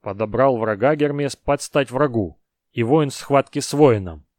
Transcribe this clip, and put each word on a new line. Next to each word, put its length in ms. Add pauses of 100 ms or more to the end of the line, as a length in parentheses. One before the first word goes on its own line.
Подобрал 560
врага 400
Гермес 400
под 240
стать 300
врагу, 500 (320)
и 100
воин 280
в 40
схватке 460
с 120
воином. 520 (140)